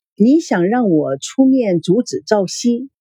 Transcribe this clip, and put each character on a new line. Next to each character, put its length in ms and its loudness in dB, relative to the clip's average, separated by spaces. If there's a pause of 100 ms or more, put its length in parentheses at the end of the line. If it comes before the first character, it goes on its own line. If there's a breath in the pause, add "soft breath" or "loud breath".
(160)
你 240 4
想 280 0
让 220 0
我 280 0
出 280 -2
面 360 2
阻 220 0
止 220 -10
赵 200 -2
熙， 440 -4 (120)